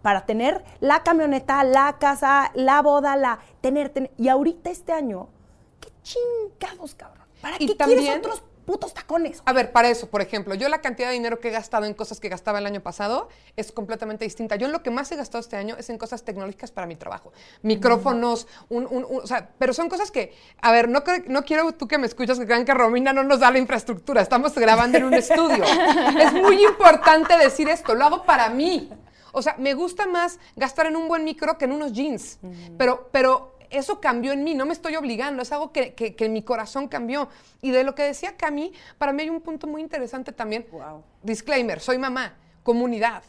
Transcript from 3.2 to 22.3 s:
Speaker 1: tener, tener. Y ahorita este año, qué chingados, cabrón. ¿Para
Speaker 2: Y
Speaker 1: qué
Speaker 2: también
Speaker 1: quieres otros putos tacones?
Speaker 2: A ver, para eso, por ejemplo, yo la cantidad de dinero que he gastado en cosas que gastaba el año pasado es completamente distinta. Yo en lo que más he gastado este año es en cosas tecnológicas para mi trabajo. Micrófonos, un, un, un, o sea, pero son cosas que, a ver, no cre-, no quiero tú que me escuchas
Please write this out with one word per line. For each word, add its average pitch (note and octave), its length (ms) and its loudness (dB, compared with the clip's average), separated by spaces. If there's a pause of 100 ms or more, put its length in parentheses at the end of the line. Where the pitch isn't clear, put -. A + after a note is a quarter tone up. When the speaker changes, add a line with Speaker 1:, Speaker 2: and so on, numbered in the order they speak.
Speaker 1:
tener, C4+ 280 -2
tener. C4+ 280 -6
Y A#3+ 120 2
ahorita D4 400 2
este F4+ 240 -8
año, A#3+ 340 -6 (520)
qué - 100 -20 (140)
chingados, A4 920 -8
cabrón. - 300 -20 (160)
¿Para D#4 180 -10
Speaker 2:
Y D4 80 0
Speaker 1:
qué G#3 80 0
Speaker 2:
también C#4 240 4
Speaker 1:
quieres C#4+ 200 0
otros G#4+ 240 -8 (220)
putos F#4+ 280 -6
tacones? - 520 -4
Speaker 2:
A C4 80 2
ver, B3+ 180 0
para A#3+ 180 4
eso, A#3 200 -2
por G#3 120 -4
ejemplo, G3 340 -6
yo B3 140 -4
la D4+ 120 -2
cantidad B3 280 -6
de B3+ 40 -4
dinero A#3 260 -6
que A#3 100 -8
he - 20 -4
gastado A3 340 -4
en G#3 80 -8
cosas G#3+ 260 -12
que G#3 100 -10
gastaba G3+ 300 -6
el G3+ 60 -6
año G3+ 160 -6
pasado G#3+ 480 -6 (260)
es A3 160 -8
completamente A3 540 -8
distinta. A3 300 -6
Yo G#3 120 -4
en C#4+ 60 -4
lo E4 100 -6
que A#3+ 80 -4
más C4 200 -6
he E4+ 40 -8
gastado C4 240 -10
este A#3 160 -12
año G3+ 240 -8
es A3+ 100 -16
en A#3 80 -10
cosas A3+ 260 -12
tecnológicas G3 480 -12
para F#3 160 -10
mi E3 80 -14
trabajo. - 360 -14 (300)
Micrófonos, A#3 840 0 (220)
un, A#3+ 200 -4
un, B3+ 200 -4
un, C4 140 -6
o - 40 -16
sea, A#3 300 -6
pero C4 160 0
son E4 160 -4
cosas G4 220 -6
que, G#3 220 -6 (280)
a A3+ 100 4
ver, A#3 180 6
no C#4 140 2
cre-, F4+ 240 -2
no C4+ 160 -2
quiero D#4 300 0
tú D4 140 -10
que D4+ 100 -2
me C4+ 80 0
escuchas B3 320 -2